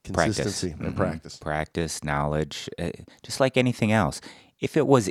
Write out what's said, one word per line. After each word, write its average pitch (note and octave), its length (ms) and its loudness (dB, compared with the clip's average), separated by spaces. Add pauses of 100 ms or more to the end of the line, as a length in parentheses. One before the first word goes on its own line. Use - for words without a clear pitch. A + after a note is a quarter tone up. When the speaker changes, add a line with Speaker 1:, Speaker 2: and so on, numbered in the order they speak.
Speaker 1:
Practice. F#2 320 2
Speaker 2:
consistency F2+ 360 -2
and - 80 -12 (100)
Speaker 1:
Mm-hmm. - 60 -8
Speaker 2:
practice. E2 400 -4
Speaker 1:
Practice, D#2 680 -4
knowledge, D2 640 -2 (100)
uh, E2+ 120 -4 (320)
just - 180 -8
like C3 160 2
anything B2 360 2
else. G2 280 2 (400)
If - 180 -2
it C#3 80 4
was B2 240 6